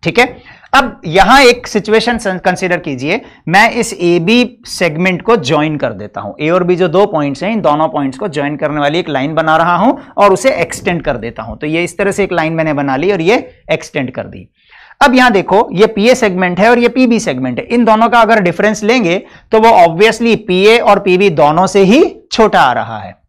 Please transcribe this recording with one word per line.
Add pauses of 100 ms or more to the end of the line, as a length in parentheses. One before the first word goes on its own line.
ठीक
है, (480)
अब
यहां
एक
सिचुएशन
सं-,
कंसीडर
कीजिए, (280)
मैं
इस
एबी
सेगमेंट
को
ज्वाइन
कर
देता
हूं, (100)
ए
और
बी
जो
दो
पॉइंट्स
हैं,
इन
दोनों
पॉइंट्स
को
ज्वाइन
करने
वाली
एक
लाइन
बना
रहा
हूं (240)
और
उसे
एक्सटेंड
कर
देता
हूं।
तो
ये
इस
तरह
से
एक
लाइन
मैंने
बना
ली
और
ये (360)
एक्सटेंड
कर
दी। (540)
अब
यहां
देखो,
ये
पीए
सेगमेंट
है
और
ये
पीबी
सेगमेंट
है,
इन
दोनों
का
अगर
डिफरेंस
लेंगे (300)
तो
वो
obviously (120)
पीए
और
पीबी
दोनों
से
ही (280)
छोटा
आ
रहा
है। (140)